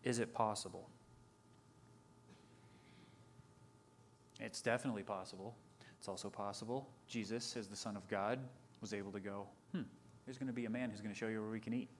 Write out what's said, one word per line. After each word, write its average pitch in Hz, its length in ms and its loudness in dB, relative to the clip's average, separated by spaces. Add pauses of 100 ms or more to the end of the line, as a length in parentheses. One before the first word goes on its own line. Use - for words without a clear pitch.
Is 120 140 6
it 117 140 4
possible? 101 580 2 (3500)
It's - 220 -2
definitely 117 400 6
possible. 95 520 -4 (440)
It's - 100 -6
also 98 220 -2
possible 110 600 0 (160)
Jesus, 117 520 0
as 101 100 -2
the 101 80 -6
Son 107 180 -2
of 95 140 -6
God, 117 400 4 (320)
was 104 140 -2
able 101 180 -2
to 101 80 -2
go, 98 300 -4 (220)
"Hmm, 170 100 0 (420)
there's 127 140 -8
gonna 131 160 0
be 120 100 2
a 110 60 0
man 120 200 2
who's 101 120 -4
gonna 104 120 -2
show 110 140 2
you 110 140 2
where 107 80 0
we 110 100 0
can 113 140 0
eat. 123 260 0